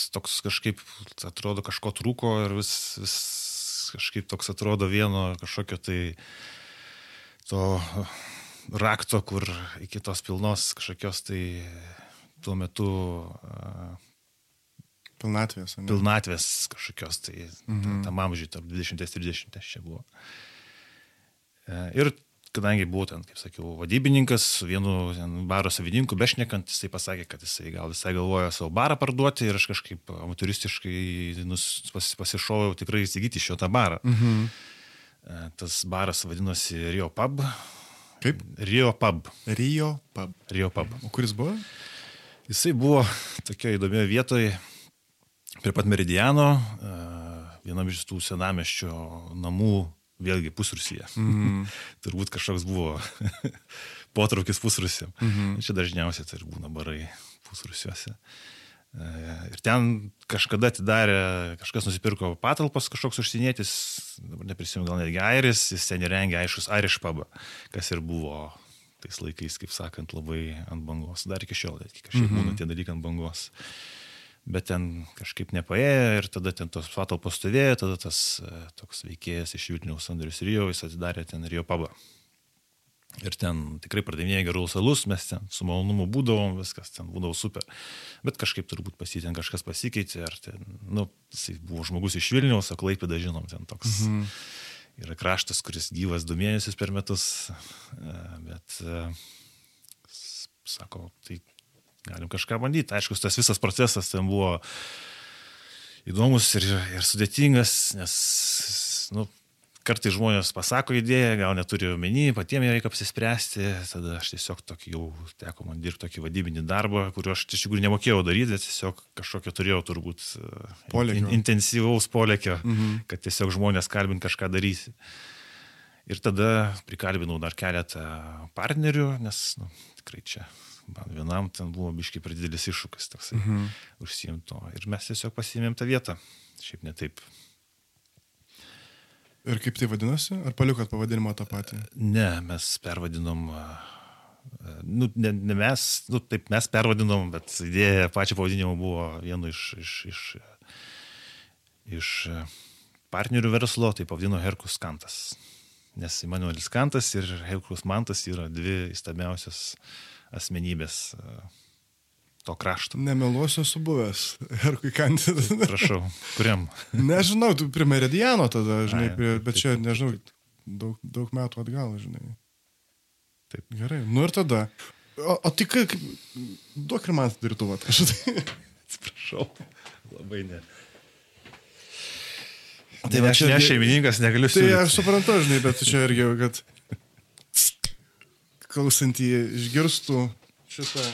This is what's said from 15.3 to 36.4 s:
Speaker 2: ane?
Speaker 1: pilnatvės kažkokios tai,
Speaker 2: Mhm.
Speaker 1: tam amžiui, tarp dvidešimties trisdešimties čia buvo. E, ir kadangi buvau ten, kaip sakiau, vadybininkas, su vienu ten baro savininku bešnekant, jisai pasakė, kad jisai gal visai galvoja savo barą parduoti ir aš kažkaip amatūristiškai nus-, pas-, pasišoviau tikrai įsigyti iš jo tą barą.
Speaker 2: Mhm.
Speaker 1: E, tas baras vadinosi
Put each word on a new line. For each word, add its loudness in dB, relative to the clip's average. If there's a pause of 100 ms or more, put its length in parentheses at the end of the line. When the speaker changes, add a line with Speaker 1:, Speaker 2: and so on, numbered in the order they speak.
Speaker 2:
ane? -8
Speaker 1:
pilnatvės 2 (240)
kažkokios -10
tai, -12 (160)
Speaker 2:
Mhm. -2
Speaker 1:
tam -2
amžiui, -2
tarp -14
dvidešimties -6
trisdešimties -6
čia -12
buvo. -12 (1700)
E, -8
ir 4 (400)
kadangi 4
buvau 0
ten, -10
kaip -20
sakiau, -12
vadybininkas, 6
su 0
vienu 0
ten -6
baro 2
savininku 0
bešnekant, 0
jisai -4
pasakė, -8
kad -14
jisai -8
gal -6
visai -4
galvoja 2
savo -4
barą 2
parduoti 2
ir 2
aš 2
kažkaip -8
amatūristiškai -4
nus-, -4
pas-, -4
pasišoviau 0
tikrai 0
įsigyti -2
iš -2
jo -4
tą 0
barą. 4
Speaker 2:
Mhm. 6 (800)
Speaker 1:
E, -12
tas -4
baras 0
vadinosi -2 (160)